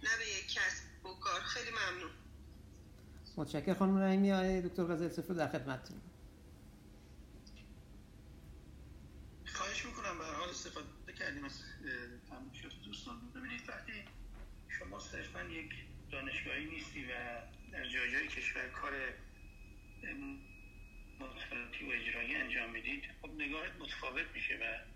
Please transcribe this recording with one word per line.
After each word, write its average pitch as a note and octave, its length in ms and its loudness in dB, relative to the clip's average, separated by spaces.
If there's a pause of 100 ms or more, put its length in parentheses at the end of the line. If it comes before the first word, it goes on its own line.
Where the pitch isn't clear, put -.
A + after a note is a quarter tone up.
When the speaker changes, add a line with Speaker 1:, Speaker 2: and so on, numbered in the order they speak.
Speaker 1:
نه B4 140 6
به A#3 100 4
یک G3+ 260 0
کسب - 520 4
و F#3 140 -6
کار. - 220 4
خیلی A#3 300 0
ممنون. F3+ 400 2 (1300)
Speaker 2:
متشکرم D#3 380 4
خانم F#3+ 220 10
رحیمی. G3 340 10
آقای F#3 300 8
دکتر F3 220 4
غزل E3+ 260 6
صفر - 240 2
در D#3+ 140 6
خدمتتون. C3 540 0 (3500)
Speaker 3:
خواهش G#3 320 2
می‌کنم، F#3+ 320 0
به D#3+ 80 -2
هر D#3 80 -2
حال F3 160 2
استفاده - 720 -6
کردیم D3 260 0
از، - 180 -6 (220)
اه، B2 440 -4
تماشای - 420 -8 (140)
دوستان. A#3+ 460 -6
ببینید، B3 380 -4
وقتی - 240 -6 (840)
شما - 200 -4
صرفاً - 440 -4
یک D#3+ 280 -4 (400)
دانشگاهی C3+ 540 0
نیستی D3+ 400 -4
و B2 40 -6 (640)
در - 180 -2
جای B2 220 4
جای D3 160 4
کشور - 420 0
کار، D3 240 0
اه، - 1200 -6 (1040)
مطالعاتی A#2+ 680 -4
و - 60 0
اجرایی A#2+ 440 2
انجام A#2 360 2
میدید، C#3 320 0 (180)
خب D#3 80 -8
نگاهت D#3 500 0
متفاوت C#3 540 0
می‌شه - 280 2
و A2+ 340 -2